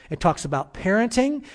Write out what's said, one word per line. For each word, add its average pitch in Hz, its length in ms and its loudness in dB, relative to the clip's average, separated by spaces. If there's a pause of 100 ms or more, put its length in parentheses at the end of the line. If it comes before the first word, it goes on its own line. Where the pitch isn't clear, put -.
It 160 100 -8
talks 160 240 2
about 139 300 -4
parenting. 240 800 0